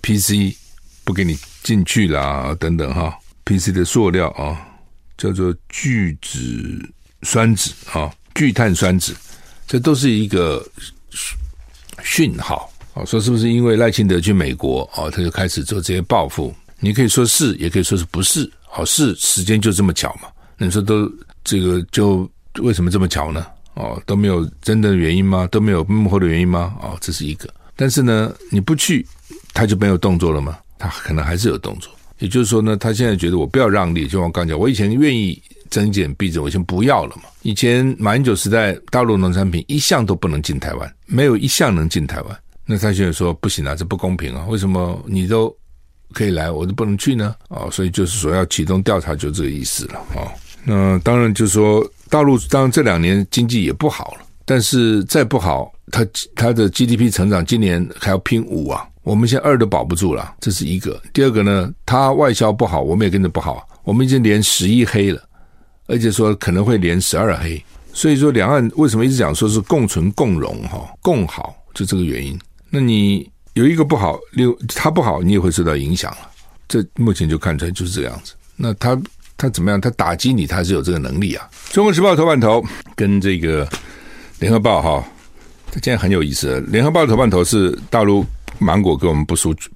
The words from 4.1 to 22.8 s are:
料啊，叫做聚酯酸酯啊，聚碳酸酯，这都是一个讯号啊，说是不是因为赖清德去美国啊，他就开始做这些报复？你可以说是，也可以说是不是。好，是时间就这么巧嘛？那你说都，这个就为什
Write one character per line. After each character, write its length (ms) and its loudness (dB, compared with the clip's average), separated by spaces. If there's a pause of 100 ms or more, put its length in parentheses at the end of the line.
料 200 0
啊， 260 -8 (640)
叫 140 -4
做 220 -2 (140)
聚 540 -2
酯 580 -8 (400)
酸 340 2
酯 180 -4 (200)
啊， 180 -4 (240)
聚 160 2
碳 240 2
酸 240 2
酯， 140 -4 (540)
这 120 -2
都 160 2
是 160 2
一 160 0
个 400 -2 (1400)
讯 360 0
号 320 -6 (240)
啊， 100 -8
说 160 -2
是 100 0
不 60 2
是 140 2
因 140 2
为 120 2
赖 140 2
清 180 2
德 100 2
去 140 2
美 220 2
国 260 -2 (140)
啊， 160 -6
他 120 -6
就 80 -2
开 160 -2
始 160 -6
做 160 -6
这 140 -4
些 80 -2
报 260 0
复？ 280 -6 (260)
你 100 0
可 120 0
以 60 4
说 180 2
是， 300 0
也 120 -4
可 100 0
以 40 2
说 160 0
是 120 -2
不 120 -4
是。 280 -2 (120)
好， 200 -10
是 340 0
时 280 -2
间 160 2
就 100 2
这 140 2
么 80 2
巧 220 -4
嘛？ 140 -20 (280)
那 80 -4
你 80 -2
说 80 0
都， 260 0 (380)
这 160 -2
个 220 0 (100)
就 340 2 (360)
为 100 2
什 100 0